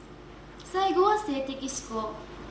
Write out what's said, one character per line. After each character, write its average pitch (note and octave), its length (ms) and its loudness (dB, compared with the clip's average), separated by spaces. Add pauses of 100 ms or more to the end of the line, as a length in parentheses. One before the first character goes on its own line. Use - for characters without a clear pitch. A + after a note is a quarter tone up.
(640)
最 F#4+ 300 2
後 F4+ 80 6
は G#4 160 6
性 C#4 220 -2
的 C4+ 240 -6
指 C4 40 -4
向、 A3 440 -6 (380)